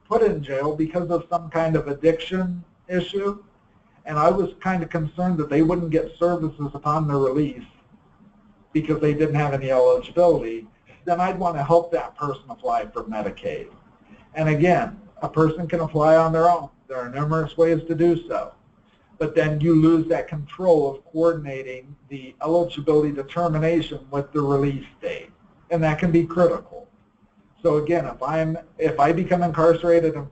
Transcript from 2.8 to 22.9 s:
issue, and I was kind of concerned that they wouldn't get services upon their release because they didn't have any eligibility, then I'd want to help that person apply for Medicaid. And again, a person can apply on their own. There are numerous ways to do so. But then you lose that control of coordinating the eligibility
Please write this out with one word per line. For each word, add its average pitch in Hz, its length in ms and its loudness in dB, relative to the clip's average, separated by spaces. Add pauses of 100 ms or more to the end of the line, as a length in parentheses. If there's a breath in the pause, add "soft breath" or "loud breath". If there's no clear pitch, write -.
issue, 196 560 -4 (600 soft breath)
and 151 120 -6
I 156 120 6
was 185 300 0
kind 185 240 -2
of 160 60 -8
concerned 170 500 -2
that 147 100 -4
they 151 140 4
wouldn't 170 280 0
get 160 260 -2
services 160 560 -2
upon 151 340 -2
their 143 100 0
release 135 480 -2 (1080)
because 156 300 -2
they 151 120 2
didn't 147 220 0
have 147 180 0
any 131 160 -4
eligibility, 127 1000 2 (380 soft breath)
then 170 140 0
I'd 180 180 -2
want 175 200 -2
to 139 60 -2
help 170 280 2
that 160 240 -4
person 143 340 -8
apply 117 380 -4
for 110 160 -10
Medicaid. 101 640 -8 (680 soft breath)
And 156 140 0
again, 151 500 2 (220)
a 143 80 -6
person 160 380 0
can 170 120 -4
apply 156 360 4
on 165 160 4
their 165 180 4
own. 175 200 0 (180)
There 131 100 -10
are 123 120 -8
numerous 151 480 -2
ways 165 300 4
to 165 80 -4
do 165 320 2
so. - 260 -6 (640 soft breath)
But 151 180 -4
then 151 260 2
you 165 140 4
lose 160 340 4
that - 180 -2
control 151 640 0
of - 160 -10
coordinating 139 920 -4 (140)
the 131 320 -14
eligibility 151 720 0